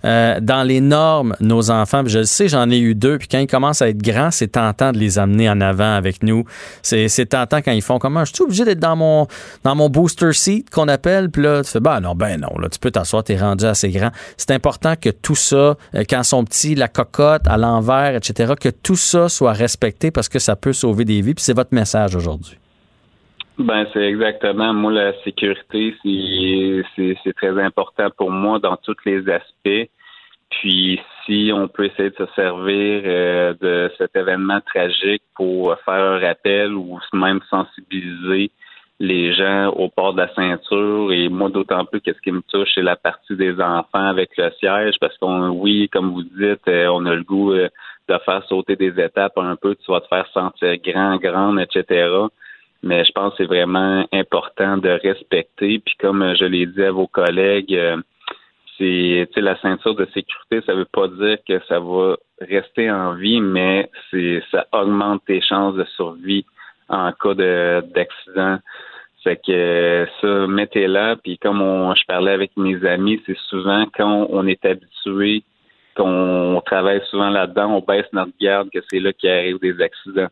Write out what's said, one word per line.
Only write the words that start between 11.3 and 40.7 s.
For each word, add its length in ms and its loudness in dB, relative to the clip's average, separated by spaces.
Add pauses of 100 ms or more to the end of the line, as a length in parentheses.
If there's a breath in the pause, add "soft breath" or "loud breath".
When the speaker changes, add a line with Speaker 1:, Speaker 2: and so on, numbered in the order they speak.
Speaker 1:
Puis 120 0
là, 200 4
tu 60 -8
fais « 120 0
Ben 180 4
non, 160 -2
ben 240 -2
non, 180 -6
là, 120 -4
tu 100 -10
peux 100 -2
t'asseoir, 340 0
t'es 140 0
rendu 280 2
assez 260 2
grand. » 180 0 (280 loud breath)
C'est 160 0
important 420 0
que 140 0
tout 260 -2
ça, 400 4 (180 loud breath)
euh, 160 0
quand 100 2
ils 40 -2
sont 220 2
petits, 280 -2
la 140 2
cocotte, 580 2
à 120 4
l'envers, 580 2
et 80 0
cetera, 320 0
que 140 0
tout 260 0
ça 320 4
soit 240 2
respecté 600 0
parce 180 -2
que 100 0
ça 160 2
peut 160 -2
sauver 320 0
des 160 2
vies. 140 0
Puis 100 -6
c'est 100 2
votre 200 0
message 420 2
aujourd'hui. 420 -6 (1000)
Speaker 2:
Ben, 340 0
c'est 140 0
exactement. 680 0
Moi, 200 0
la 180 2 (140)
sécurité, 760 -4
c'est, 800 -2 (120)
c'est, 260 -2
c'est 120 -4
très 280 -2
important 540 -2
pour 160 -2
moi 260 0
dans 200 -2
tous 180 -8 (100)
les 240 -2
aspects. 640 -2 (580 loud breath)
Puis, 520 -2 (240)
si 280 0
on 140 -2
peut 200 -4
essayer 240 -4
de 40 -20
se 180 -6
servir, 720 -2
euh, 560 0
de 380 -2
cet 180 -4
événement 460 0 (120)
tragique 500 -2 (120)
pour 480 -2
faire 120 -2
un 240 2
rappel 540 0
ou 240 -8 (140)
même 380 0
sensibiliser 1000 -4 (520 loud breath)
les 320 0
gens 380 0
au 180 -2
port 240 0
de 80 0
la 120 -2
ceinture. 800 -2